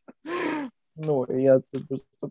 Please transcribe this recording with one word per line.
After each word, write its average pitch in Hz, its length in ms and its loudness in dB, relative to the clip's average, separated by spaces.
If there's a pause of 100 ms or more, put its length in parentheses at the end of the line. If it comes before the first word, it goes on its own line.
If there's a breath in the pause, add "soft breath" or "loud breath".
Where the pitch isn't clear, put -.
(960 loud breath)
Ну, 151 320 -2
я 131 300 6
тут - 280 -8
просто - 420 -10